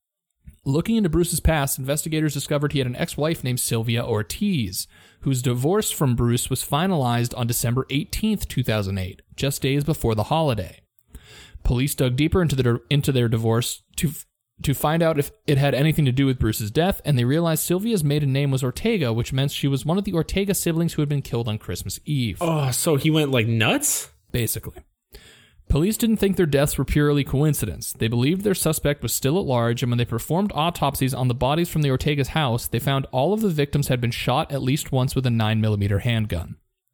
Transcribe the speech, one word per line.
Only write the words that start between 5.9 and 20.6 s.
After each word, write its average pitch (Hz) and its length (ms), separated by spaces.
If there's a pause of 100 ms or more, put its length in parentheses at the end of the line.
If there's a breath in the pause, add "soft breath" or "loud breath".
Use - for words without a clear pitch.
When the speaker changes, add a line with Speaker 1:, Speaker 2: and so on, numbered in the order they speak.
Speaker 1:
from 131 240
Bruce 120 340
was 131 140
finalized 139 760
on 120 100
December 120 420
eighteenth, 190 580
two - 160
thousand 101 360
eight, 92 240 (120)
just - 280
days 139 200
before 147 320
the 107 100
holiday. 135 560 (840 loud breath)
Police 127 320
dug 127 200
deeper 185 260
into 147 140
their, 120 240 (100)
into 143 220
their 123 160
divorce 113 540 (160)
to, 147 140 (520)
to 135 100
find 160 300
out 160 160
if - 120 (140)
it 143 140
had 139 160
anything 151 300
to 123 60
do 135 140
with 131 140
Bruce's 110 320
death, 180 340
and 147 120
they 120 80
realized 160 380
Sylvia's 190 400
maiden 143 300
name 139 160
was 131 140
Ortega, 135 500
which 117 200
meant 135 180
she - 160
was 139 180
one 165 140
of 202 40
the 196 100
Ortega 190 420
siblings 170 380